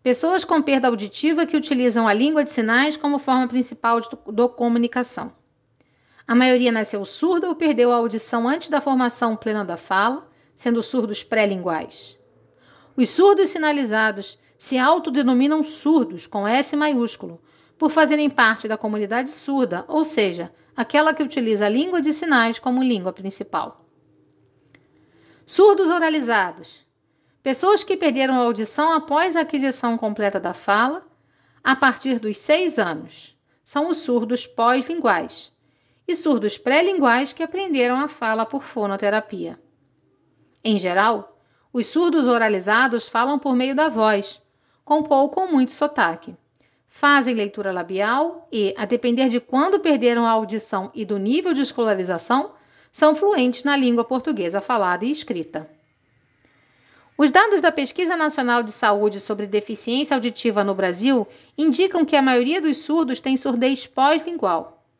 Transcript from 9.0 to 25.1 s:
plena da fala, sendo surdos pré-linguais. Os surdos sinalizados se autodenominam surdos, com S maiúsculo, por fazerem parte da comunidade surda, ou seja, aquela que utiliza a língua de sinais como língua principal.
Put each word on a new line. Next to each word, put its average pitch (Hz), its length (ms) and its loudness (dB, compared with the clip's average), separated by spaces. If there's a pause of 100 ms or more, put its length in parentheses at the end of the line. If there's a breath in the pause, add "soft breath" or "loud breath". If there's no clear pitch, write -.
plena 214 280 -4
da 175 120 -8
fala, 208 520 -2 (280 soft breath)
sendo 233 260 -2
surdos 220 400 -4
pré-linguais. 185 960 -4 (760 soft breath)
Os 247 140 2
surdos 392 400 6
sinalizados 220 880 -2 (200 soft breath)
se - 180 -6
autodenominam 285 840 2
surdos, 294 640 -2
com 202 220 -4
S 269 260 0
maiúsculo, 240 680 -2 (380 soft breath)
por - 120 2
fazerem 302 380 4
parte 226 380 2
da 214 100 -2
comunidade 214 520 -4
surda, 269 580 -4
ou 311 180 0
seja, 185 480 -2 (240 soft breath)
aquela 294 380 2
que 311 80 -4
utiliza 220 440 0
a - 20 2
língua 320 340 0
de 294 100 0
sinais 254 460 0
como 254 240 -2
língua 196 300 -2
principal. - 720 -10 (1600 soft breath)